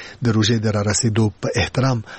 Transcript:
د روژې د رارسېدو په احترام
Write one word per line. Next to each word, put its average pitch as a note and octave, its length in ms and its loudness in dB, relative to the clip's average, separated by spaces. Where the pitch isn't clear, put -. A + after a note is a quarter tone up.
د A#2+ 60 2
روژې G#2+ 220 4
د A2+ 160 0
رارسېدو G#2+ 600 0
په - 140 -4
احترام A#2+ 460 0